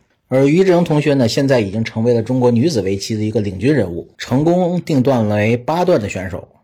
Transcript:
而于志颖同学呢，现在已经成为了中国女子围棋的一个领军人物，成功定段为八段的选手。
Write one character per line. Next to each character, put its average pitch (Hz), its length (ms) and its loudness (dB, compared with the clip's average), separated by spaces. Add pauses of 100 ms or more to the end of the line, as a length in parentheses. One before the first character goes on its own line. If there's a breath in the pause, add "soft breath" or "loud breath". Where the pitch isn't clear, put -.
(280)
而 135 180 2
于 165 180 4
志 185 80 2
颖 175 100 4
同 156 180 0
学 143 140 2
呢， 127 140 2
现 139 180 -2
在 135 140 2
已 98 100 -2
经 110 140 -4
成 113 180 -6
为 120 120 2
了 113 80 0
中 127 180 -2
国 123 100 4
女 120 180 2
子 139 140 -2
围 95 140 -2
棋 113 180 -6
的 107 80 -4
一 107 80 -2
个 113 100 0
领 95 180 -4
军 120 140 0
人 101 200 0
物， 85 160 -10 (100)
成 131 240 -2
功 175 400 0
定 147 200 0
段 113 260 2
为 104 280 0
八 160 280 -2
段 175 160 2
的 101 80 -4
选 92 220 -8
手。 - 180 -12 (160)